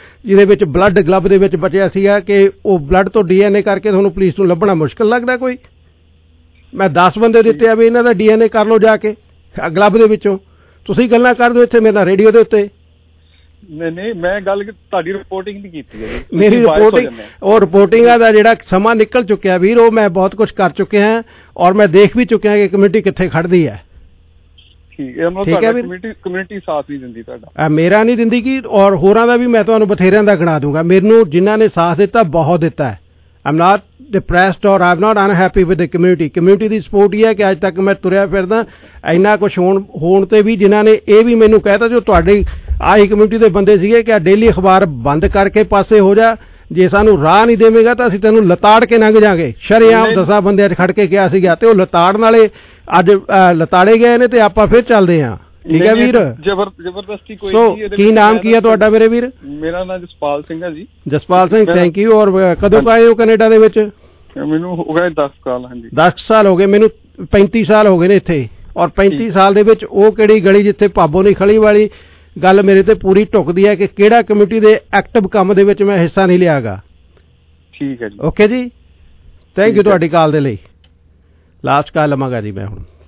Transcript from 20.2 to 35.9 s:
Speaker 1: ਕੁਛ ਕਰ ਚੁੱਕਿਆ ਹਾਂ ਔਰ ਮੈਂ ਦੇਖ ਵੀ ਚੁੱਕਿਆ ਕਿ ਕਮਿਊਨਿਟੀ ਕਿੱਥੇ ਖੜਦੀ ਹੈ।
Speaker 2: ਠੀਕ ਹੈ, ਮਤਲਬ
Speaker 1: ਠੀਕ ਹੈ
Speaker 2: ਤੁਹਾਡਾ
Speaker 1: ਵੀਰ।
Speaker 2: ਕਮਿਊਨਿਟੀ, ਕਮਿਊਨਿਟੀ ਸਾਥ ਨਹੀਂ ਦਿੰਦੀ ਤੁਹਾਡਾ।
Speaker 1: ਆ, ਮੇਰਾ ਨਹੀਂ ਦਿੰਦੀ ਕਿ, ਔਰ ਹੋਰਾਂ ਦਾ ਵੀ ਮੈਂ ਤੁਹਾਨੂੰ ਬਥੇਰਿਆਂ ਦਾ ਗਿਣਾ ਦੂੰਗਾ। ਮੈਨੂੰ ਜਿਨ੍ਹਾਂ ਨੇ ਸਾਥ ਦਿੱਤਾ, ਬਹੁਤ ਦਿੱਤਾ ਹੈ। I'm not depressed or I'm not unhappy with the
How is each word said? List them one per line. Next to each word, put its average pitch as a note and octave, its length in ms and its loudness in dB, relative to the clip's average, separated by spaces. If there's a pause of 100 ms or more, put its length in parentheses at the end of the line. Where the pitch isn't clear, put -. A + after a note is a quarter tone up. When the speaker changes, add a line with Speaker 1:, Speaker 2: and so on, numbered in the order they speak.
Speaker 1:
ਕੁਛ G#3 160 -4
ਕਰ F#3 180 -2
ਚੁੱਕਿਆ G3+ 380 -2
ਹਾਂ A3+ 160 -4 (340)
ਔਰ F3+ 160 2
ਮੈਂ G#3 140 2
ਦੇਖ G3 300 2
ਵੀ B3 80 0
ਚੁੱਕਿਆ G#3 300 -2
ਕਿ G3+ 120 0
ਕਮਿਊਨਿਟੀ G3 340 0
ਕਿੱਥੇ - 280 -6
ਖੜਦੀ F3 380 -2
ਹੈ। G#2 160 -14 (1120)
Speaker 2:
ਠੀਕ C3+ 220 -12
ਹੈ, E3+ 100 -2
ਮਤਲਬ F#3+ 160 -8
Speaker 1:
ਠੀਕ G3+ 100 0
ਹੈ F3+ 40 0
Speaker 2:
ਤੁਹਾਡਾ A3+ 160 -2
Speaker 1:
ਵੀਰ। A#3+ 100 -6
Speaker 2:
ਕਮਿਊਨਿਟੀ, F#3 380 -14
ਕਮਿਊਨਿਟੀ F#3 360 -10
ਸਾਥ D3+ 300 -8
ਨਹੀਂ C#3+ 100 -12
ਦਿੰਦੀ A#2 240 -18
ਤੁਹਾਡਾ। B2+ 420 -10
Speaker 1:
ਆ, - 20 -2
ਮੇਰਾ F3 360 0
ਨਹੀਂ A#3 140 0
ਦਿੰਦੀ A#3 240 -2
ਕਿ, C4 260 -6
ਔਰ G3 280 2
ਹੋਰਾਂ G#3 320 2
ਦਾ A#3+ 100 2
ਵੀ B3 100 -2
ਮੈਂ A3+ 160 0
ਤੁਹਾਨੂੰ A3 240 0
ਬਥੇਰਿਆਂ F#3+ 360 0
ਦਾ G3+ 120 0
ਗਿਣਾ D#3+ 240 -2
ਦੂੰਗਾ। C#3+ 220 -4
ਮੈਨੂੰ F#3+ 480 2
ਜਿਨ੍ਹਾਂ F#3+ 280 0
ਨੇ A3 100 2
ਸਾਥ E3+ 300 -2
ਦਿੱਤਾ, G3+ 260 0
ਬਹੁਤ D#3+ 360 -2
ਦਿੱਤਾ D3+ 280 -4
ਹੈ। G2+ 120 -12 (500)
I'm D#3 80 -2
not F#3+ 240 0 (360)
depressed F#3 580 0
or F#3+ 40 0
I'm F3 240 0
not G#3+ 140 0 (100)
unhappy F#3 400 0
with F3 120 -2
the F3 80 -4 (100)